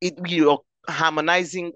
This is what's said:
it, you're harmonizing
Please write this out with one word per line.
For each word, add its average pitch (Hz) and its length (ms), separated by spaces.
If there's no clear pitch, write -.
it, 180 100
you're 156 320
harmonizing 160 880